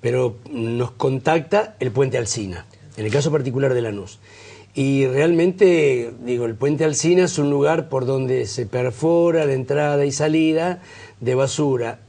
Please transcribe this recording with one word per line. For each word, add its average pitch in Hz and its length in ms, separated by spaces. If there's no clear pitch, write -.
pero 123 360
nos 120 400
contacta 156 880
el 127 100
puente 127 280
Alsina, 101 480
en 107 100
el 107 40
caso 143 220
particular 135 420
de 120 80
Lanús. 101 380
Y 135 320
realmente, 160 1040
digo, 120 220
el 113 80
puente 143 300
Alsina 160 400
es 156 140
un 143 120
lugar 151 380
por 131 180
donde 131 400
se 120 200
perfora 156 800
la 139 80
entrada 143 500
y 139 80
salida 160 680
de 123 140
basura 131 640